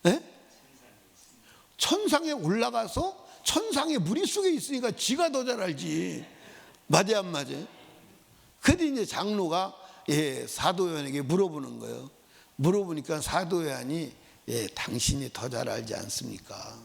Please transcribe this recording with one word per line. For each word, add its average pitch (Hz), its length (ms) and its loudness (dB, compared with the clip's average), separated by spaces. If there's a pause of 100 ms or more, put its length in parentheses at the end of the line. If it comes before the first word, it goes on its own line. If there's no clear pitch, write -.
예? 240 160 4 (1500)
천상에 320 560 2
올라가서 233 920 0 (160)
천상의 311 560 0
무리 214 280 2
속에 381 240 2
있으니까 254 420 -2
지가 320 380 2
더 262 140 -2
잘 247 160 -2
알지. 165 640 -2 (640)
맞아요, 196 320 6
안 180 140 -4
맞아요? 139 340 -6 (920)
그래도 349 240 6
이제 269 200 0
장로가, 190 720 0 (360)
예, 139 360 2
사도 175 460 2
요한에게 143 300 -4
물어보는 143 580 0
거예요. 120 300 -10 (460)
물어보니까 160 640 2
사도 170 460 0
요한이, 135 460 -4 (360)
예, 117 200 -2
"당신이 123 640 -2
더 120 160 -8
잘 123 200 -4
알지 113 280 -6
않습니까? - 880 -10